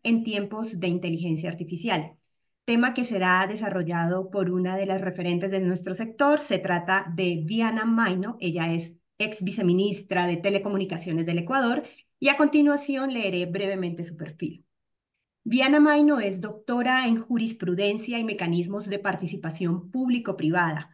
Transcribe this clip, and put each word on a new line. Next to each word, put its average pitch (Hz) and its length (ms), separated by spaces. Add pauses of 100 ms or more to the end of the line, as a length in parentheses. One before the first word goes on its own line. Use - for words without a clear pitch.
en 226 200
tiempos 214 560
de 180 80
inteligencia 170 600
artificial, 165 680 (480)
tema 233 280
que 247 120
será 185 420
desarrollado 185 840
por 190 180
una 180 260
de 196 100
las 190 160
referentes 180 500
de 190 100
nuestro 180 320
sector. 277 480
Se 190 180
trata 185 460 (100)
de 175 300
Viana 226 400
Maino. 226 540
Ella 170 340
es 165 200 (240)
ex 208 260
viceministra 185 840
de 170 100
Telecomunicaciones 190 880
del 170 120
Ecuador 240 460 (360)
y 269 100
a 285 80
continuación 285 760
leeré 190 320
brevemente 180 580
su - 140
perfil. - 480 (800)
Viana 262 360
Maino 294 400
es 190 220
doctora 247 680
en 226 140
jurisprudencia 220 1000
y 226 60
mecanismos 185 600
de 196 120
participación 175 920
público-privada. 180 1040